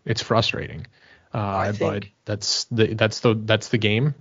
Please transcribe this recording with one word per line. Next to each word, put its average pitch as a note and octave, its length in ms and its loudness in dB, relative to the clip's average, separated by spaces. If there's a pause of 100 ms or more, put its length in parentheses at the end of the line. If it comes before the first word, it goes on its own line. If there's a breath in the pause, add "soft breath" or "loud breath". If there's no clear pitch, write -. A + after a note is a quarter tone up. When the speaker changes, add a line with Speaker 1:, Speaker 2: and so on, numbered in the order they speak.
Speaker 1:
It's - 160 -2
frustrating. - 640 -2 (480 soft breath)
Uh, B2 60 -6
Speaker 2:
I G2 320 -2
Speaker 1:
but G#2 40 -6 (280)
Speaker 2:
think - 100 -20 (120)
Speaker 1:
that's - 400 -4
the, - 280 2
that's A2 280 0
the, A#2 120 6
that's A2 360 0
the A#2+ 100 2
game, A2 420 2